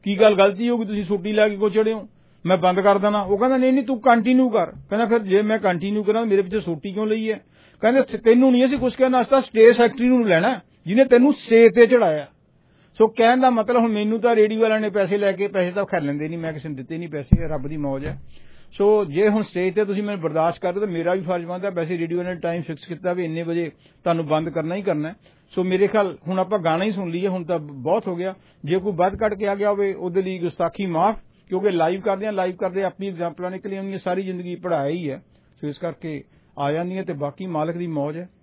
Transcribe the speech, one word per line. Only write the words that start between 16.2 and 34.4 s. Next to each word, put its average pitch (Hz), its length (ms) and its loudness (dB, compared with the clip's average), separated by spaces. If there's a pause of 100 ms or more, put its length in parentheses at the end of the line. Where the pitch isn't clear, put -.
ਨਹੀਂ, 170 100 -8
ਮੈਂ 160 140 -6
ਕਿਸੇ 151 160 -12
ਨੂੰ 147 80 -8
ਦਿੱਤੇ 135 220 -10
ਨਹੀਂ 170 100 -10
ਪੈਸੇ, 147 400 2
ਰੱਬ 147 200 -4
ਦੀ 156 80 -8
ਮੌਜ 139 300 -6
ਹੈ। 139 160 -10 (500)
ਸੋ 208 320 2
ਜੇ 175 240 0
ਹੁਣ 208 140 2
ਸਟੇਜ 180 320 -4
ਤੇ 214 100 0
ਤੁਸੀਂ 196 180 -4
ਮੈਨੂੰ 202 180 -6
ਬਰਦਾਸ਼ਤ 160 400 -2
ਕਰ 185 120 -4
ਰਹੇ 196 80 -4
ਹੋ, 214 60 -2
ਤਾਂ 180 80 -6
ਮੇਰਾ 165 200 -2
ਵੀ 190 60 -2
ਫਰਜ਼ 175 260 -6
ਬਣਦਾ। 180 240 -6
ਵੈਸੇ 170 280 -4
ਰੇਡੀਓ 165 240 -4
ਨੇ 180 120 -6
ਟਾਈਮ 170 280 -6
ਫਿਕਸ 156 240 -12
ਕੀਤਾ 175 260 -6
ਵੀ 180 120 -4
ਇੰਨੇ 160 180 -6
ਵਜੇ 170 280 -4 (340)
ਤੁਹਾਨੂੰ 165 220 0
ਬੰਦ 156 220 0
ਕਰਨਾ 160 260 -6
ਹੀ 202 80 -8
ਕਰਨਾ 160 260 -4
ਹੈ। 202 60 -12 (360)
ਸੋ 185 140 -4
ਮੇਰੇ 185 220 2
ਖਿਆਲ 196 320 -2 (100)
ਹੁਣ 185 100 -2
ਆਪਾਂ 185 200 -2
ਗਾਣਾ 165 260 0
ਹੀ 220 60 0
ਸੁਣ 185 200 -6
ਲਈਏ, 180 180 -2
ਹੁਣ 185 160 -4
ਤਾਂ 170 140 -4
ਬਹੁਤ 151 500 -4
ਹੋ 175 80 -6
ਗਿਆ। 185 180 -6 (300)
ਜੇ 170 140 0
ਕੋਈ 196 140 -4
ਵੱਧ 185 240 0
ਕੱਟ 214 180 -2
ਕੇ 202 120 -6
ਆ 202 80 -2
ਗਿਆ 202 160 -2
ਹੋਵੇ, 196 220 -2
ਉਹਦੇ 180 300 -4
ਲਈ 185 160 -6
ਗੁਸਤਾਖੀ 170 480 -4
ਮਾਫ, 180 320 0 (300)
ਕਿਉਂਕਿ 190 220 0
ਲਾਈਵ 175 300 0
ਕਰਦੇ 196 260 -4
ਹਾਂ, 214 60 -4
ਲਾਈਵ 185 240 -4
ਕਰਦੇ 190 260 -4
ਆਪਣੀ 190 260 -6
ਐਗਜ਼ਾਮਪਲਾਂ 175 420 -8
ਨਿਕਲੀਆਂ 190 300 -10
ਹੁੰਦੀਆਂ, 196 180 -8
ਸਾਰੀ 185 240 -4
ਜ਼ਿੰਦਗੀ 180 320 -8